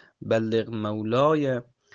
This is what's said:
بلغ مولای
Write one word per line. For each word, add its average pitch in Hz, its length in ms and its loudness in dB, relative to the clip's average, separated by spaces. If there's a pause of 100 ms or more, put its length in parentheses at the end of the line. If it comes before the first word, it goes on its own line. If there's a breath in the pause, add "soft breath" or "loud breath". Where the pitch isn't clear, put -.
(220 soft breath)
بلغ 110 480 0
مولای 120 920 0 (340 soft breath)